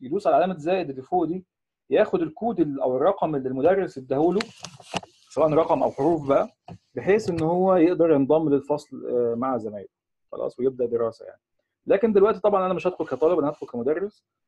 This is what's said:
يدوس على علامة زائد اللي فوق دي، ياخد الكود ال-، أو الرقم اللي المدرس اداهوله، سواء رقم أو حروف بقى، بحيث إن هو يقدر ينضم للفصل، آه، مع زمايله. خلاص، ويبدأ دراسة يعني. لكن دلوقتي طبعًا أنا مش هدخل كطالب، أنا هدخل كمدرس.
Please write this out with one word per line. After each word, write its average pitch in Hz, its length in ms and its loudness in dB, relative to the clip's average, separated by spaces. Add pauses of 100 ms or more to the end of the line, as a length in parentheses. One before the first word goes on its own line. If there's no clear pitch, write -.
يدوس 135 260 -4
على 151 100 4
علامة 180 220 2
زائد 165 320 -2
اللي 131 120 -10
فوق 180 220 -2
دي، 180 220 -6 (440)
ياخد 170 320 2
الكود 180 380 -4
ال-، 139 200 -2
أو 127 160 0
الرقم 165 380 0
اللي 131 140 -4
المدرس 165 500 0
اداهوله، 147 420 0 (880)
سواء 151 240 0
رقم 160 300 2
أو 117 80 0
حروف 143 380 0
بقى، 131 200 2 (460)
بحيث 190 360 0
إن 165 120 -2
هو 180 340 2
يقدر 165 340 4
ينضم 147 380 4
للفصل، 135 580 -2
آه، 120 280 0
مع 127 220 -4
زمايله. 104 320 -10 (440)
خلاص، 123 280 -8
ويبدأ 127 260 -2
دراسة 113 400 -4
يعني. - 140 -20 (460)
لكن 202 260 2
دلوقتي 208 280 4
طبعًا 196 260 2
أنا 185 80 -2
مش 165 120 -4
هدخل 175 200 -4
كطالب، 156 320 0
أنا 143 100 0
هدخل 143 180 -8
كمدرس. 151 580 -6 (240)